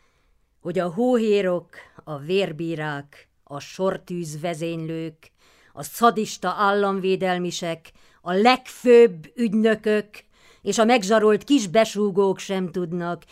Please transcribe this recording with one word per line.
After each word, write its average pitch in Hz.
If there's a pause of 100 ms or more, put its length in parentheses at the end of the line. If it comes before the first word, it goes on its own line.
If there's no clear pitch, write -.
(600)
hogy 175
a 175
hóhérok, 202 (280)
a 151
vérbírák, 156 (140)
a 143
sortűzvezénylők, 165 (400)
a 143
szadista 214
államvédelmisek, 185 (280)
a 170
legfőbb 233
ügynökök 214 (380)
és 202
a 226
megzsarolt 214
kisbesúgók 202
sem 185
tudnak, 175